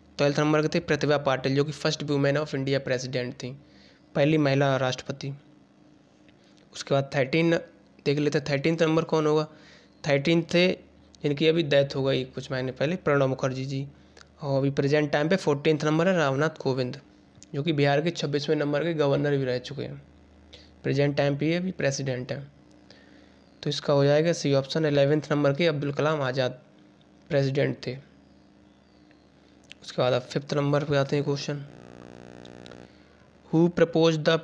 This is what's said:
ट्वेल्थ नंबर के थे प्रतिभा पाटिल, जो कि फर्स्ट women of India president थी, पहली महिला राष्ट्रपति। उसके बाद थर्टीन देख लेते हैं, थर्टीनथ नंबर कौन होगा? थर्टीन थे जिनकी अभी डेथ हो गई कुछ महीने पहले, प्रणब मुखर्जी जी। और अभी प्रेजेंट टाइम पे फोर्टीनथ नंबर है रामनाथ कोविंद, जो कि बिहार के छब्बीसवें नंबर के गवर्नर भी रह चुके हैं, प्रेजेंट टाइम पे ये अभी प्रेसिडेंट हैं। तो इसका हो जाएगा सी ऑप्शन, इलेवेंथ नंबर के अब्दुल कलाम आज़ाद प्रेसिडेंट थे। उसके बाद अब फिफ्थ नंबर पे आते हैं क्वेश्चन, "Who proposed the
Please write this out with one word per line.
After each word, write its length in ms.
ट्वेल्थ 220
नंबर 220
के 60
थे 120
प्रतिभा 380
पाटिल, 360
जो 100
कि 80
फर्स्ट 320
women 320
of 100
India 420
president 440
थी, 240
पहली 240
महिला 380
राष्ट्रपति। 560
उसके 220
बाद 200
थर्टीन 420
देख 140
लेते 200
हैं, 120
थर्टीनथ 320
नंबर 220
कौन 220
होगा? 220
थर्टीन 460
थे 180
जिनकी 260
अभी 140
डेथ 340
हो 80
गई 200
कुछ 280
महीने 200
पहले, 240
प्रणब 260
मुखर्जी 420
जी। 240
और 160
अभी 120
प्रेजेंट 420
टाइम 160
पे 80
फोर्टीनथ 480
नंबर 240
है 80
रामनाथ 340
कोविंद, 500
जो 80
कि 100
बिहार 280
के 100
छब्बीसवें 460
नंबर 280
के 100
गवर्नर 420
भी 80
रह 140
चुके 240
हैं, 200
प्रेजेंट 340
टाइम 220
पे 80
ये 100
अभी 160
प्रेसिडेंट 600
हैं। 200
तो 80
इसका 220
हो 120
जाएगा 280
सी 220
ऑप्शन, 320
इलेवेंथ 440
नंबर 240
के 120
अब्दुल 260
कलाम 300
आज़ाद 400
प्रेसिडेंट 580
थे। 260
उसके 200
बाद 100
अब 100
फिफ्थ 320
नंबर 300
पे 120
आते 200
हैं 80
क्वेश्चन, 420
"Who 180
proposed 460
the 260